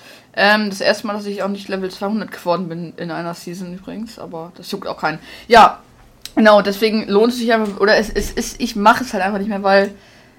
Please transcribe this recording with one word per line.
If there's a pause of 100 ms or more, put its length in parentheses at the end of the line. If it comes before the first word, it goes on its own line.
(340)
Ähm,
das
erste
Mal,
dass
ich
auch
nicht
Level
zweihundert
geworden
bin
in
einer
Season
übrigens,
aber
das
juckt
auch
keinen. (280)
Ja, (540)
genau,
deswegen
lohnt
es
sich
einfach,
oder
es,
es
ist,
ich
mache
es
halt
einfach
nicht
mehr,
weil, (440)